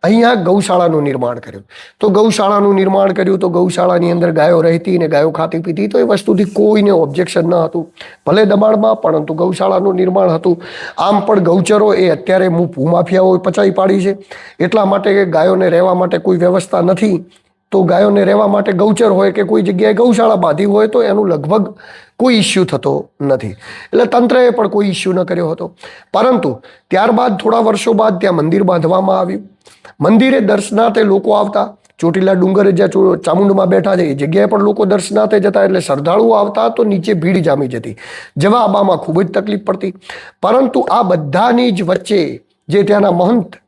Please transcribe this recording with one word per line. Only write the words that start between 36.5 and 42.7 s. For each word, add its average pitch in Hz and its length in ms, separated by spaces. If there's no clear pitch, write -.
તો 226 140
નીચે 202 300
ભીડ 175 240
જામી 147 300
જતી, 117 300
જવા 202 220
આવવામાં 202 380
ખૂબ 170 240
જ 175 100
તકલીફ 202 340
પડતી. 196 280
પરંતુ 233 380
આ 185 220
બધાની 196 720
જ 190 120
વચ્ચે 175 580
જે 196 160